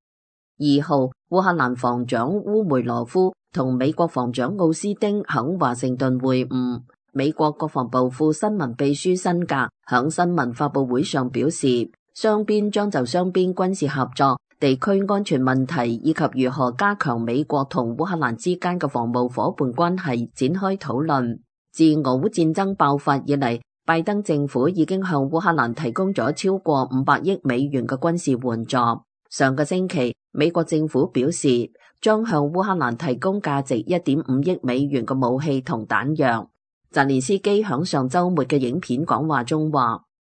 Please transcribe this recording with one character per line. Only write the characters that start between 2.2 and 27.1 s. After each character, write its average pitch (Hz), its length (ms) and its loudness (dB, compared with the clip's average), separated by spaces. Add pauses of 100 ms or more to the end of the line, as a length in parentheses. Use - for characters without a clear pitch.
烏 208 320 0
梅 135 180 2
羅 120 220 -2
夫 185 280 0 (200)
同 131 200 0
美 131 200 0
國 170 140 0
防 123 240 -2
長 127 260 -2
奧 170 160 4
斯 202 220 -4
丁 208 280 -2
喺 156 360 -2
華 131 160 2
盛 127 220 -2
頓 127 240 0
會 127 240 2
晤。 127 380 -4 (300)
美 135 200 0
國 151 200 2
國 160 140 -4
防 135 220 -2
部 127 220 2
副 156 220 2
新 214 180 -2
聞 151 240 -2
秘 143 180 0
書 180 240 0
辛 175 300 0
格 - 80 -2 (340)
喺 127 220 2
新 175 140 0 (100)
聞 127 180 0
發 147 160 0
布 139 160 0
會 123 180 0
上 131 280 -2
表 127 180 0
示， 123 420 0 (240)
雙 214 300 2
邊 208 260 2
將 208 200 0
就 139 160 0
雙 180 260 0
邊 185 220 2
軍 190 220 0
事 147 120 0
合 135 260 -2
作、 135 240 2 (200)
地 135 180 4
區 196 300 0
安 202 180 0
全 139 180 0
問 131 220 2
題 120 300 -2
以 143 180 0
及 131 320 0
如 127 60 0
何 127 220 0
加 202 240 0
強 120 240 -2
美 120 240 0
國 - 200 0
同 117 320 -2
烏 160 100 -2
克 185 100 -2
蘭 127 180 0
之 180 220 -2
間 180 220 -2
嘅 156 100 0
防 120 220 -2
務 123 180 2
伙 123 240 -2
伴 131 200 -2
關 170 240 0
係 127 380 -2
展 160 260 0
開 196 160 -2
討 147 280 -4
論。 127 340 0 (340)
自 160 120 4
俄 147 360 4
烏 175 80 2
戰 165 240 2
爭 196 220 0
爆 143 220 2
發 143 220 0
以 139 180 -2
嚟， 117 240 0 (260)
拜 165 160 2
登 208 200 -2
政 147 240 0
府 135 220 0
已 175 160 0
經 190 200 -2
向 160 260 0
烏 160 100 0
克 175 100 0
蘭 127 220 0
提 120 180 -4
供 190 220 -2
咗 123 200 0
超 190 260 -2
過 139 340 0
五 131 100 2
百 143 180 2